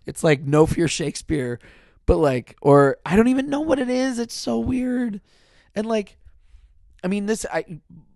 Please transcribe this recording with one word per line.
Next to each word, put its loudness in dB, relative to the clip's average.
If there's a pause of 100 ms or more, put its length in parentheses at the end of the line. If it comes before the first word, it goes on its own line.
It's -8
like, 4
"No 4
fear 0
Shakespeare," -6 (460)
but, 2
like, 0
or 6
I 0
don't 6
even 0
know -2
what 0
it -4
is. -2
It's -8
so -4
weird. -4 (560)
And, -4
like, -4 (880)
I -6
mean, -4
this, -4
I, -8 (360)